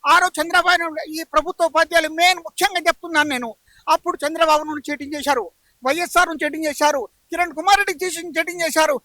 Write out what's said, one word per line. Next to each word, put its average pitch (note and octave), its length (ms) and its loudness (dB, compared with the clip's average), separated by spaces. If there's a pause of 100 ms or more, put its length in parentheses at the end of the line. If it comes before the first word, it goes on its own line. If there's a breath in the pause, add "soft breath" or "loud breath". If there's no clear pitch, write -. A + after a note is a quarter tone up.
ఆ D4 180 4
రోజు F4+ 180 -2
చంద్రబాబు F4 400 2
నాయుడు, D#4 220 -6 (140)
ఈ D#4+ 40 -8 (120)
ప్రభుత్వ D#4+ 380 0
ఉపాధ్యాయులు D#4+ 480 2
మెయిన్ F4+ 280 4
ముఖ్యంగా F4+ 420 -2
చెప్తున్నాను D#4 440 0
నేను, B3 160 -6 (380 soft breath)
అప్పుడు E4+ 360 0
చంద్రబాబు D#4 440 2
నాయుడు D4+ 220 -8
చీటింగ్ D4 280 -8
చేశారు, C4+ 280 -2 (380)
వైఎస్ఆర్ E4+ 480 2
నుంచి D#4 140 -4
చీటింగ్ D#4 240 -4
చేశారు, D4 340 0 (280)
కిరణ్ E4+ 280 -4
కుమార్ G4 220 4
రెడ్డి G4 140 -2 (100)
చేసి E4+ 160 -6 (160)
చీటింగ్ E4+ 280 -4
చేశారు. D#4 400 2